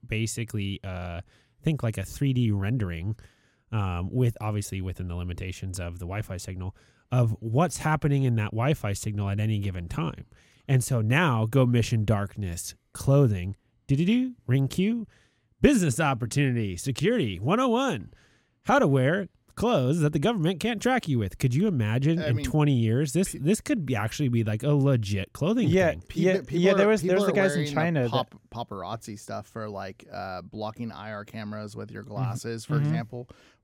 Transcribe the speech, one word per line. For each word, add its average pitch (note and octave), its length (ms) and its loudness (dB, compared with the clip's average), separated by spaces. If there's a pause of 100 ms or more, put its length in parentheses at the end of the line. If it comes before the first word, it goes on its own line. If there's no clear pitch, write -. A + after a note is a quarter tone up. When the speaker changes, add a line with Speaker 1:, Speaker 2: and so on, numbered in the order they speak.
Speaker 1:
basically, A2 800 -4
uh, F2+ 380 -8 (400)
think D#3+ 200 -2
like A2 160 -2
a F#2+ 60 -6
three C#3 280 -2
D B2 180 2
rendering, G2+ 640 -2 (540)
um, F#2+ 420 -2
with, A#2+ 280 0
obviously G#2 420 -4
within F#2 260 -8
the F2 60 -6
limitations F2+ 640 -8
of F2 180 -8
the F2 80 -10
Wi-Fi F#2+ 300 -8
signal, F#2 400 -8 (340)
of A#2+ 300 2
what's B2 380 0
happening D3 460 2
in A#2+ 120 2
that G#2+ 160 0
Wi-Fi C3 400 0
signal G2+ 380 -4
at G2+ 100 -2
any A2 180 0
given F#2 300 -4
time. - 380 -4 (420)
And C3 160 4
so B2 160 0
now A#2+ 460 2
go B2+ 200 4
Mission A#2 380 2
Darkness G2+ 680 -4 (180)
clothing, G#2+ 640 2 (300)
do-do-do, A3+ 480 2 (120)
ring C3+ 220 2
cue, G#3+ 380 0 (540)
business F#3 380 6
opportunity, B2 800 0
security, C3+ 640 0
one C#3+ 220 2
oh C4+ 80 2
one, A3+ 440 0 (520)
how B3+ 140 4
to B3 80 4
wear C#3+ 420 2 (260)
clothes E3+ 460 2
that D3 140 2
the E3 40 0
government F3 420 0
can't A3 200 -2
track B3 280 0
you B2+ 100 2
with. G2+ 200 -2
Could B2 160 2
you F3 120 2
imagine C#3 560 2
Speaker 2:
I D#3 60 -2
Speaker 1:
in A#2+ 80 2
Speaker 2:
mean, D3 100 -2
Speaker 1:
twenty D3 260 4
years, A#2+ 400 2
this, F#3 200 0
Speaker 2:
pe- - 60 -10
Speaker 1:
this E3 220 2
could A3+ 240 -2
be B2+ 100 -2
actually A2 340 -2
be, A#2 160 2
like, G#2+ 180 -2
a D3 80 2
legit A#2+ 640 2
clothing G3 340 0
Speaker 3:
Yeah, F3+ 220 4
Speaker 1:
thing? F2 180 -6
Speaker 2:
People, - 140 -4
Speaker 3:
yeah, F#3 180 4
Speaker 2:
people C#3 180 -4
Speaker 3:
yeah, F#3+ 160 6
there G3 120 6
Speaker 2:
are, G#3+ 40 4
Speaker 3:
was, G#3+ 120 2
there F3+ 140 0
Speaker 2:
people G3+ 100 2
Speaker 3:
was F#3+ 80 0
the G3+ 60 4
Speaker 2:
are - 40 4
Speaker 3:
guys F#3 80 2
in F3+ 60 0
Speaker 2:
wearing D3 100 0
the C#3+ 60 -6
Speaker 3:
China D#3 300 2
that A#2 60 0
Speaker 2:
pop-, A#2+ 600 -4
paparazzi G2+ 480 -10
stuff G#2+ 280 -10
for, A2 220 -10
like, G2 420 -12
uh, F#2 320 -10
blocking G#2+ 480 -8
I G#2 220 -12
R G#2 140 -12
cameras G#2+ 500 -12
with G#2+ 140 -12
your G#2+ 140 -14
Speaker 1:
Mm-hmm. G#2+ 100 -14
Speaker 2:
glasses, A#2 500 -6
for D3+ 120 0
Speaker 3:
Mm-hmm. D3 100 2
Speaker 2:
example, B2 420 -6 (360)